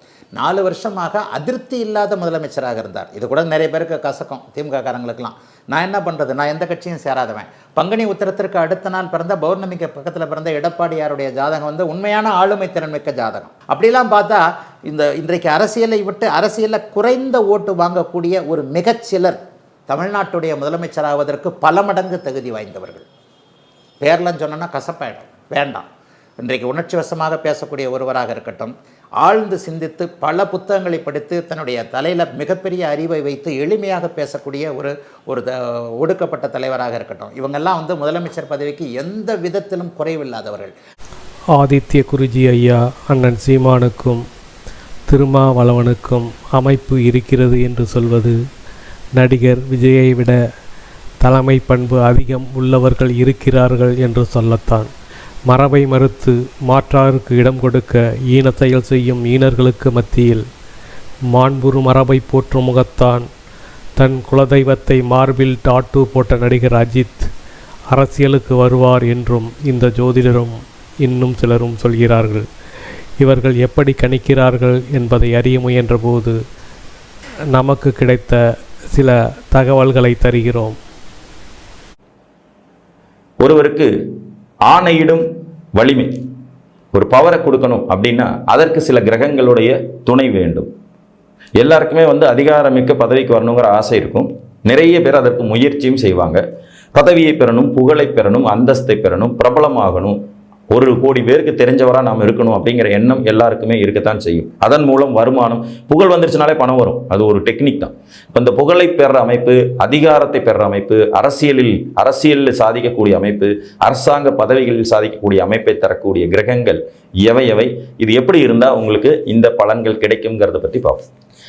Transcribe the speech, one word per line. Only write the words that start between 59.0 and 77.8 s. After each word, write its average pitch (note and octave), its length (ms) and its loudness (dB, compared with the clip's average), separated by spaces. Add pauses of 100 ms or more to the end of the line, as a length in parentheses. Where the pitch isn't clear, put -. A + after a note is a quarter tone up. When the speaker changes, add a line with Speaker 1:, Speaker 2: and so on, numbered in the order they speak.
Speaker 2:
ஈனர்களுக்கு B2+ 640 2
மத்தியில் A#2 460 2 (880)
மாண்புறு C3 540 2
மரபை C3 300 4 (140)
போற்றும் C3 380 0
முகத்தான் B2 560 0 (720)
தன் C3 180 2 (120)
குலதெய்வத்தை C3+ 680 2 (140)
மார்பில் C3 420 2 (120)
டாட்டூ B2+ 360 2 (100)
போட்ட B2+ 320 0
நடிகர் A#2+ 360 2
அஜித் A#2+ 460 -2 (680)
அரசியலுக்கு C3+ 680 2
வருவார் B2 520 4
என்றும் A#2 360 -2 (220)
இந்த B2 260 0
ஜோதிடரும் B2 580 2 (520)
இன்னும் B2+ 340 -2
சிலரும் A#2+ 420 0
சொல்கிறார்கள். A2+ 640 0 (760)
இவர்கள் C3 320 2 (100)
எப்படி C3+ 360 0
கணிக்கிறார்கள் B2+ 800 2 (200)
என்பதை A#2 300 2 (120)
அறிய B2+ 240 2
முயன்ற A#2+ 300 0 (100)
போது A#2 300 0 (1200)
நமக்கு C3+ 420 0